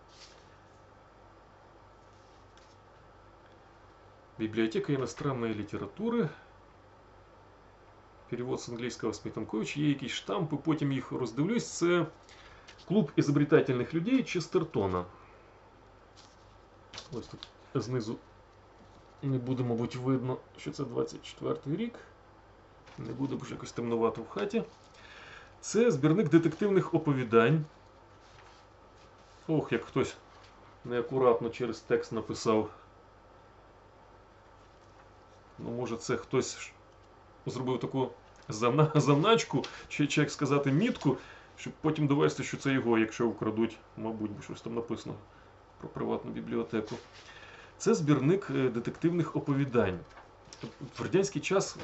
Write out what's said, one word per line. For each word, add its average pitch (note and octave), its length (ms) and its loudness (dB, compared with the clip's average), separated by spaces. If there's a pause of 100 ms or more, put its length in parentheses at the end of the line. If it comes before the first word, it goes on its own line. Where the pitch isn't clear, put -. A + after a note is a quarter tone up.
(4000)
Бібліотека A2 540 0
іностранної B2+ 640 -2
літератури. D3+ 720 -2 (2000)
Перевод B2 300 -6
з - 80 -12
англійського A#2 440 -4
Смітанкович. - 640 -6
Є D3 120 2
якісь C#3 240 0
штампи, F3 440 -4
потім C#3+ 360 0
їх C3 200 -4
роздивлюсь. C3+ 580 -2
Це E3+ 360 2 (800)
клуб F3+ 280 4
ізобретательних C#3+ 800 4
людей A#3 280 2
Честертона. G#2+ 800 0 (2000)
Ось A2+ 140 -8
тут - 220 -16 (260)
знизу A#2 420 -4 (1080)
не C3+ 160 0
буде, B2+ 240 -2
мабуть, A#2+ 340 -2
видно, B2+ 400 0 (200)
що - 140 -10
це C#3+ 140 -6
двадцять B2 380 -4
четвертий C3+ 540 -6
рік. A#3 220 -6 (1000)
Не - 140 -8
буде, B2+ 240 -4
бо - 80 -10
ж C3+ 80 -12
якось - 200 -12
темнувато A2+ 500 0
в A2 60 -12
хаті. G#3 360 -2 (960)
Це A#3 300 2
збірник D#3 380 4
детективних E3 640 4
оповідань. C3 680 4 (1800)
Ох, D#3+ 240 0
як A2+ 120 0
хтось - 320 -2 (680)
неакуратно A#2+ 640 2
через A2+ 300 -6
текст - 320 0
написав. A2 580 0 (3000)
Ну, A2+ 120 -10
може, A#2 260 -4
це A#2+ 200 -4
хтось - 420 -2
ш-, - 140 -14 (760)
зробив B2 340 -2
таку C3 300 -2 (380)
зана-, A#2+ 460 4
<laughs> D3 60 6
заначку, D3 640 4 (240)
чи, - 180 0
чи, D3+ 140 2
як C#3+ 100 2
сказати, C#3+ 420 2
мітку, E3 440 2 (400)
щоб - 240 -10
потім D#3 260 2
довести, C#3+ 360 4
що - 140 -8
це C3+ 160 0
його, A#2 260 4
якщо A2 300 2
вкрадуть, A2 500 -2 (180)
мабуть, A2 340 -4
бо G#2 120 -12
щось - 200 -12
там A2+ 120 -8
написано A2+ 400 -6 (640)
про - 100 -12
приватну A#2 420 -6
бібліотеку. A2+ 640 -4 (800)
Це A3 160 4
збірник, D3 560 2
е, C3 180 2
детективних D#3 680 0
оповідань. A#2+ 600 2 (1000)
В - 40 -4
радянський D3 400 2
час - 420 0